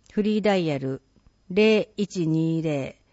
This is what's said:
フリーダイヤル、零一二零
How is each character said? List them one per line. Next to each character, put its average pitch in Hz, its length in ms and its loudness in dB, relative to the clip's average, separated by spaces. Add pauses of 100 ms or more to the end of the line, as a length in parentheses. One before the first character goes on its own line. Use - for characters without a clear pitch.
(120)
フ 214 100 -2
リ 214 180 0
ー - 20 -8
ダ 202 140 2
イ 175 100 0
ヤ 143 120 -2
ル、 135 220 -6 (500)
零 214 460 4
一 185 300 -2
二 160 360 0
零 143 340 -4 (160)